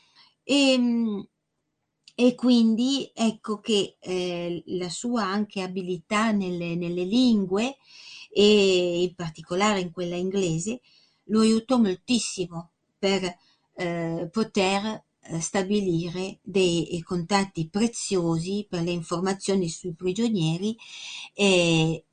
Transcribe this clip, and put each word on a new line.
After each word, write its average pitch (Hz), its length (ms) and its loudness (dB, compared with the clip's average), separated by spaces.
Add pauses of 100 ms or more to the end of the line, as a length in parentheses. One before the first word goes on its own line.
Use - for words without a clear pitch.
(440)
Ehm, 240 840 2 (880)
e 247 220 4
quindi 240 800 2
ecco 220 460 -2
che, 196 400 -2
eh, 175 680 -6
la 180 220 -6
sua 240 360 -4
anche 202 360 -4
abilità 185 680 -2
nelle, 180 440 -2
nelle 175 300 -4
lingue, 214 720 2 (520)
e 190 760 4
in 175 120 -2
particolare 180 640 -2
in 180 120 -4
quella 175 240 -6
inglese, 190 680 -2 (460)
lo 214 140 2
aiutò 220 360 4
moltissimo 185 920 -2 (260)
per, 196 260 0 (520)
eh, 170 560 -4
poter, 214 720 -2 (160)
eh, 165 200 -8
stabilire 185 1040 -2
dei, 180 480 0
eh, 170 140 -6
contatti 180 680 -2
preziosi 196 1000 -2
per 170 140 -4
le 175 80 -2
informazioni 185 760 -2
sui 175 240 -8
prigionieri, 185 840 -2 (580)
eh, 165 800 2